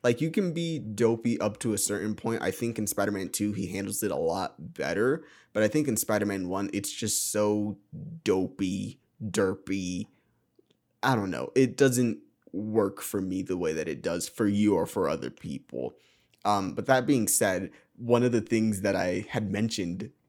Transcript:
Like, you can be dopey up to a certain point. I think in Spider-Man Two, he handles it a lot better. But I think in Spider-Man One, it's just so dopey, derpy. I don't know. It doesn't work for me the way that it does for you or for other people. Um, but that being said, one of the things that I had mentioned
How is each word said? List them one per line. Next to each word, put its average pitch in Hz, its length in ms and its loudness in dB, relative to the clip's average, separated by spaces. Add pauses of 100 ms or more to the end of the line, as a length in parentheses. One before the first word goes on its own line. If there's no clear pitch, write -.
Like, 120 160 4
you 160 120 0
can 185 220 2
be 165 260 -2
dopey 113 600 2
up 104 200 -2
to 110 140 0
a 98 40 0
certain 104 380 -2
point. 113 260 -2
I - 100 0
think 117 280 -4
in 104 80 -2
Spider-Man 101 420 -2
Two, 104 240 -2
he 98 140 -4
handles 98 340 -6
it 104 80 0
a 76 60 -2
lot 82 580 -2
better. 104 500 0 (300)
But 107 80 2
I 110 60 6
think 147 200 2
in 117 80 0
Spider-Man 104 540 0
One, 98 240 -2
it's 101 180 -4
just - 400 -2
so 104 460 0 (460)
dopey, 95 760 0 (240)
derpy. 98 840 -2 (960)
I 131 120 4
don't 101 140 0
know. 67 260 -6
It 127 220 4
doesn't 123 400 4 (340)
work 107 500 0
for 101 200 -4
me 95 220 -2
the 90 140 -2
way 82 160 0
that 80 140 -4
it 73 140 -6
does 85 260 -2
for 107 200 0
you 101 280 6
or 82 120 2
for 92 200 0
other 71 220 -2
people. - 640 -8 (520)
Um, 98 280 0
but - 140 -6
that 131 180 4
being 120 220 4
said, 95 420 2 (260)
one 120 280 4
of 123 80 4
the 117 100 2
things 110 400 0
that 98 140 0
I 92 340 -2
had 110 220 -4
mentioned 98 580 -4 (200)